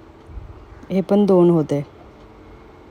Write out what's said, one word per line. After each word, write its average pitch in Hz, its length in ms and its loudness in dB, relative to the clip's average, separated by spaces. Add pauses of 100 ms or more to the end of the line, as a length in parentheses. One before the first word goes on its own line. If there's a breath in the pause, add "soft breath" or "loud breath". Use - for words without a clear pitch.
(920)
हे 185 100 -2
पण 202 260 0
दोन 180 240 4
होते. 147 360 -2 (1040)